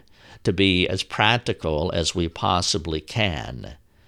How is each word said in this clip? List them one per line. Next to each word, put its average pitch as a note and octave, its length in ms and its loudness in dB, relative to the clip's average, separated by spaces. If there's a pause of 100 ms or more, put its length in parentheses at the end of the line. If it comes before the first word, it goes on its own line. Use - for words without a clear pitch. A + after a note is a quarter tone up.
(420)
to G#2+ 100 2
be F2+ 340 4
as F#2+ 160 -2
practical G2+ 920 0
as E2 200 -2
we F2 140 0
possibly F2 720 -2
can. B1+ 760 -6 (300)